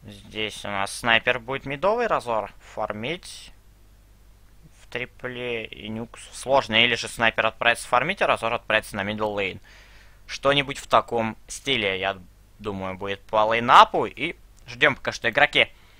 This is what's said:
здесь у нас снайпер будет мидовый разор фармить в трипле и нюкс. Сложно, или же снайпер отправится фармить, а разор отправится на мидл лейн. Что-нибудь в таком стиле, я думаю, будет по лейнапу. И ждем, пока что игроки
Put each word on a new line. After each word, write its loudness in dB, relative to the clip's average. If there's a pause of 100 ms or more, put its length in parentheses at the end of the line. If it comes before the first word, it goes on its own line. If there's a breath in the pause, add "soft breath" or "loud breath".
здесь -10
у -8
нас -4
снайпер 2
будет -8
мидовый -2
разор -2 (220)
фармить -8 (1300)
в -20
трипле -8
и -14
нюкс. -10 (120)
Сложно, 4
или 4
же -6
снайпер 2
отправится 2
фармить, 2
а 2
разор 0
отправится -2
на -2
мидл -2
лейн. -4 (680 soft breath)
Что-нибудь 0
в -14
таком 0 (100)
стиле, -2
я -2 (420)
думаю, -6
будет -6
по 2
лейнапу. 6
И -8 (320)
ждем, 2
пока -6
что -2
игроки 4 (300 soft breath)